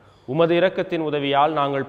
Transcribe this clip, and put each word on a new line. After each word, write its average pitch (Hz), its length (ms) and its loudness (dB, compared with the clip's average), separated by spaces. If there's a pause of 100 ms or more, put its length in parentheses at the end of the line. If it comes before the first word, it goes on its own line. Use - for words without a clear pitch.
(260)
உமது 165 340 2
இரக்கத்தின் 180 480 -2
உதவியால் 143 440 0
நாங்கள் 139 360 -2